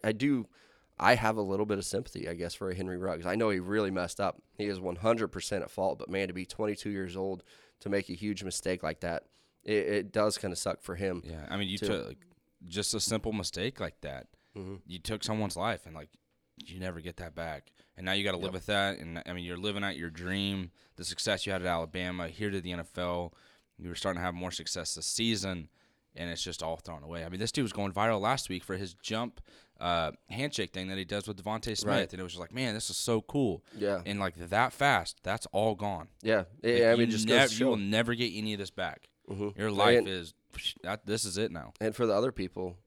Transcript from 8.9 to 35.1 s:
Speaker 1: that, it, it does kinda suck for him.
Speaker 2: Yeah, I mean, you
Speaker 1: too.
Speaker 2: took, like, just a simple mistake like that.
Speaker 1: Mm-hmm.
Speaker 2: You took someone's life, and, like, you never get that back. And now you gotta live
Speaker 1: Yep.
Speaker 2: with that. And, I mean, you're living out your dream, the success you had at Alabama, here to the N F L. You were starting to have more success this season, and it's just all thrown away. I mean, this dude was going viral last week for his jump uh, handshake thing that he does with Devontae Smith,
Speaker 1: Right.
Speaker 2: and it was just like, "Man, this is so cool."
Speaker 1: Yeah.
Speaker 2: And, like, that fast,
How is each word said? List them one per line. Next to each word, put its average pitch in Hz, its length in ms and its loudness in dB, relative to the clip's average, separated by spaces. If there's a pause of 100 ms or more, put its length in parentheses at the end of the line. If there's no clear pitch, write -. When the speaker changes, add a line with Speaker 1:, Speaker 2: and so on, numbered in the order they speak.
Speaker 1:
that, 85 240 -2 (400)
it, 104 220 2
it 101 260 0
does 107 240 4
kinda 90 180 -4
suck - 260 -2
for 90 140 -8
him. 90 300 -2
Speaker 2:
Yeah, 78 240 -10
I 95 80 -4
mean, 101 100 -2
you 98 100 -2
Speaker 1:
too. 104 100 -2
Speaker 2:
took, 85 200 0
like, - 180 -14 (420)
just 95 260 -2
a 107 80 0
simple 110 320 0
mistake 101 480 -4
like - 200 -6
that. 67 260 -10 (280)
Speaker 1:
Mm-hmm. 95 200 -10 (100)
Speaker 2:
You 87 140 -10
took 107 240 -4
someone's 107 340 -2
life, 98 280 -2
and, 80 100 -16
like, 73 140 -14 (480)
you 85 220 -14
never 90 220 -6
get 85 160 -8
that 85 160 -12
back. 80 380 -8 (260)
And 90 80 -8
now 95 80 0
you 101 100 2
gotta 92 140 2
live 92 100 -2
Speaker 1:
Yep. 90 60 -4
Speaker 2:
with 90 140 -6
that. 98 320 2
And, 85 260 -8
I 90 80 -8
mean, 90 100 -6
you're 87 140 -6
living 101 260 -2
out 92 140 -2
your 85 140 -4
dream, 92 600 -2 (240)
the 85 80 -10
success 92 420 -2
you 101 60 -2
had 92 100 0
at 90 60 -2
Alabama, 87 600 -2
here 101 240 -4
to 98 100 -2
the 90 100 -4
N 87 80 -4
F - 180 -10
L. 87 360 -2 (460)
You 90 100 -8
were 85 60 -6
starting 92 240 -2
to 90 60 -4
have 87 100 -2
more 90 160 -4
success 82 420 -4
this - 140 -6
season, 95 640 0 (460)
and 85 140 -6
it's 80 140 -4
just 87 180 -8
all 80 160 -4
thrown 78 260 -12
away. 82 220 -8
I 85 40 -8
mean, 92 100 -6
this 113 120 -2
dude 143 120 0
was 104 100 -2
going 101 180 -2
viral 104 300 2
last 127 280 0
week 92 140 -6
for 95 140 -4
his 95 160 -8
jump - 480 -4 (420)
uh, 85 280 2 (180)
handshake 113 420 -4
thing 92 160 -6
that 95 100 -4
he 95 60 -2
does 101 240 -4
with 95 160 -8
Devontae 107 340 -4
Smith, 107 80 -2
Speaker 1:
Right. 98 280 2
Speaker 2:
and 92 60 -8
it 92 40 -6
was 87 80 -8
just 87 80 -10
like, 87 140 -10
"Man, 123 200 -2
this 113 160 -4
is 92 80 -4
so 113 240 2
cool." 123 420 0 (140)
Speaker 1:
Yeah. 101 280 2
Speaker 2:
And, 101 140 -2
like, 92 180 -2
that 101 340 2
fast, 127 520 2